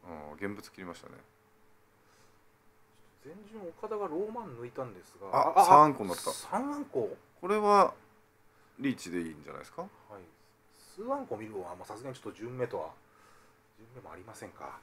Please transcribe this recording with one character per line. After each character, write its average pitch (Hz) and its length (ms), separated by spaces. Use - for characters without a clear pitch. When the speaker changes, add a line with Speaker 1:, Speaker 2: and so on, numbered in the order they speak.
Speaker 1:
あ 76 340
ー、 98 80
現 101 80
物 101 160
切 95 120
り 92 40
ま 87 80
し - 80
た - 60
ね。 - 60
Speaker 2:
前 151 100
順、 208 180
岡 202 200
田 214 80
が 202 100
ロ 160 120
ー 214 120
マ 233 120
ン 147 140
抜 120 80
い 123 60
た 131 140
ん 110 100
で 90 100
す - 160
が、 98 60
Speaker 1:
あ、 143 120
Speaker 2:
あ、 - 40
あ、 - 20
Speaker 1:
三 143 180
ア 156 60
ン 139 60
コ 110 100
に 92 60
な 87 40
っ - 40
た。 - 120
Speaker 2:
三 269 420
ア 294 40
ン 285 80
コ？ - 320
Speaker 1:
こ 180 80
れ 208 80
は 208 360
リ 135 140
ー - 40
チ - 140
で 87 100
い - 20
い 80 120
ん 76 80
じ 73 80
ゃ - 20
な 69 60
い 71 40
で - 40
す - 60
か？ 170 100
Speaker 2:
は 196 60
い。 - 20
数 233 340
ア 285 40
ン 269 100
コ 110 100
見 110 100
る 107 60
の 95 120
は、 87 100
ま 90 80
あ、 - 20
さ 107 120
す 120 80
が 135 60
に 127 40
ち - 100
ょ 107 60
っ - 20
と - 60
順 123 180
目 123 120
と 98 100
は、 80 120
順 110 200
目 120 60
も 82 100
あ 82 40
り 90 60
ま 110 140
せ 110 100
ん 90 40
か。 69 320